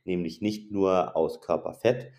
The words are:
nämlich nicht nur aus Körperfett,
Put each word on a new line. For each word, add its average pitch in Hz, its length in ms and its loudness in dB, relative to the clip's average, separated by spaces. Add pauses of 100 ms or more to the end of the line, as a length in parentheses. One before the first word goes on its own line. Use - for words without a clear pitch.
nämlich 87 360 -4
nicht 107 300 -4
nur 95 460 2
aus 80 240 0
Körperfett, 113 800 -2